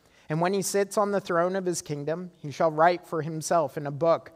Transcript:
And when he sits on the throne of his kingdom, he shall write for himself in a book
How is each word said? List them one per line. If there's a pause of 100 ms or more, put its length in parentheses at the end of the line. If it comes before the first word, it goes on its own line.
(280)
And
when
he
sits
on
the
throne
of
his
kingdom,
he
shall
write
for
himself
in
a
book